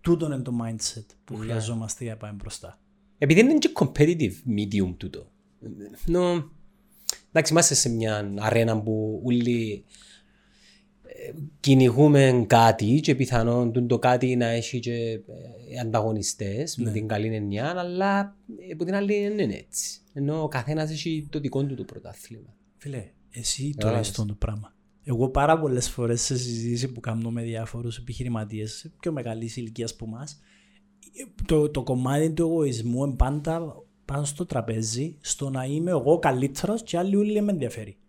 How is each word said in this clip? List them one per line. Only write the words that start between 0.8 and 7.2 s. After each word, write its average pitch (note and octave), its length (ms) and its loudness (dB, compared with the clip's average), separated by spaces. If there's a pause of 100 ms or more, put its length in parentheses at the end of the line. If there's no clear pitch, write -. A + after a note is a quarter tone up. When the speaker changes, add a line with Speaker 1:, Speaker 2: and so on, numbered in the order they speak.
Speaker 1:
που - 120 -12
Speaker 2:
Ναι. - 80 -8
Speaker 1:
χρειαζόμαστε A2+ 600 -4
για A2+ 80 -8
να G#2+ 60 -12
πάμε G#2+ 140 -12
μπροστά. - 460 -14 (400)
Speaker 2:
Επειδή D3 220 4
είναι C#4+ 180 6
και - 160 4
competitive D3+ 580 2 (260)
medium G2 380 0
τούτο. - 340 -14 (760)
Νο-, F3 440 2 (800)